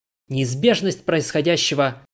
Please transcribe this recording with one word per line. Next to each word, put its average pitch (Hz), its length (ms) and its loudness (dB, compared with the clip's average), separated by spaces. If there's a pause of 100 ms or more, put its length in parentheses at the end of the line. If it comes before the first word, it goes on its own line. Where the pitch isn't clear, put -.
(280)
неизбежность 143 800 0
происходящего 151 960 0 (120)